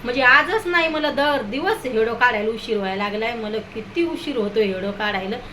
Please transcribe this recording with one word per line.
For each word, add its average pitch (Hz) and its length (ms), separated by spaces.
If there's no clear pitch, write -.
म्हणजे 247 180
आजच 302 460
नाही, 349 200
मला 302 240
दर 277 300
दिवस 294 440
हेडो 226 280
काढायला 226 360
उशीर 220 280
व्हायला 196 260
लागलाय. 214 300
मला 220 240
किती 220 460
उशीर 311 340
होतो 208 220
हेडो 196 320
काढायला. 202 440